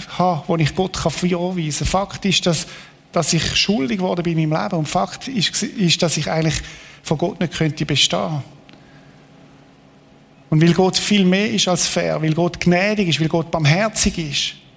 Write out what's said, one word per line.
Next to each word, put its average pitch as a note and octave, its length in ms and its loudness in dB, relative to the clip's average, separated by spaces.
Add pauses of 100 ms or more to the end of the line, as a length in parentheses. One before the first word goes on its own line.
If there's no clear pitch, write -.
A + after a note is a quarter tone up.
(180)
habe, F3 300 2
wo E3+ 100 0
ich D3+ 180 2
Gott F#3 220 -2
kann D#3+ 140 0
vorweisen E3+ 760 -2
kann. - 0 -
Fakt G3 380 -2
ist, F#3 220 2
dass, D#3+ 180 2 (460)
dass E3+ 220 2
ich - 220 0
schuldig A#3 440 0
geworden F3+ 240 -2
bin E3 160 0
in D#3 100 0
meinem D#3+ 140 0
Leben. G3 140 -4
Und D3+ 100 -2
Fakt - 400 -4
ist, C4 340 -2
ist, F3+ 400 0
dass E3+ 160 2
ich D#3+ 140 -2
eigentlich D#3+ 280 0 (440)
von D3+ 160 0
Gott F3 200 -2
nicht F3 140 -2
könnte D#3 320 -2
bestehen. D#3 560 0 (2000)
Und D#3 120 4
weil E3+ 120 6
Gott F#3 240 2
viel G#3 260 2
mehr F#3+ 260 2
ist G#3 200 0
als F3+ 180 2
fair, E3 340 -2
weil D#3 120 0
Gott E3+ 260 0
gnädig F#3+ 480 2
ist, D3 140 0
weil D#3+ 80 0
Gott E3 200 0
barmherzig F3+ 680 2
ist, D3 360 -4 (220)